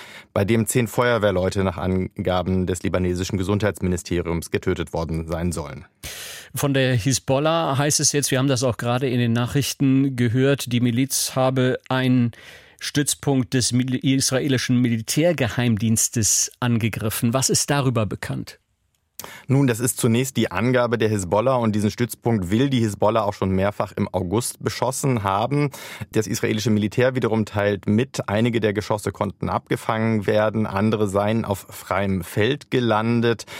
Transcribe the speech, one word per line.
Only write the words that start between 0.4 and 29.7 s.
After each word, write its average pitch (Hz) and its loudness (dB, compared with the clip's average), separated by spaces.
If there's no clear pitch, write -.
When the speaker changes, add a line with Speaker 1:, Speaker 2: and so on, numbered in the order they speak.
Speaker 1:
dem 110 2
zehn 123 2
Feuerwehrleute 101 2
nach 92 0
Angaben 92 -2
des 92 -4
libanesischen 92 -2
Gesundheitsministeriums 90 -2
getötet 85 -4
worden 80 -4
sein 85 -4
sollen. 71 -10
Speaker 2:
Von 139 0
der 131 2
Hisbollah 143 0
heißt 143 2
es 147 0
jetzt, 143 0
wir 131 2
haben 131 2
das 127 2
auch 123 0
gerade 123 -2
in 127 0
den 120 2
Nachrichten 135 2
gehört, 127 2
die 123 2
Miliz 123 0
habe 131 2
einen 127 2
Stützpunkt 139 -2
des 123 2
Mil-, 127 0
israelischen 131 2
Militärgeheimdienstes 117 0
angegriffen. 117 0
Was 131 2
ist - 0
darüber 127 2
bekannt? - -8
Speaker 1:
Nun, 139 4
das 113 0
ist 117 -2
zunächst 123 2
die 110 2
Angabe 120 2
der 110 2
Hisbollah 104 2
und 117 0
diesen 104 2
Stützpunkt 113 -2
will 120 2
die 131 2
Hisbollah 107 2
auch 101 -2
schon 95 -2
mehrfach 101 0
im 104 -2
August 95 -2
beschossen 127 -2
haben. 123 0
Das 110 0
israelische 107 -2
Militär 110 2
wiederum 113 0
teilt 104 0
mit, 110 0
einige 113 2
der 104 0
Geschosse 104 -2
konnten 104 -4
abgefangen 110 -2